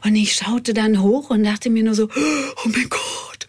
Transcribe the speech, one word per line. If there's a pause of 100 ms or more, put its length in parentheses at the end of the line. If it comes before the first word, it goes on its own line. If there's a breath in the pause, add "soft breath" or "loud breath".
Und
ich
schaute
dann
hoch
und
dachte
mir
nur
so,
"Oh
mein
Gott.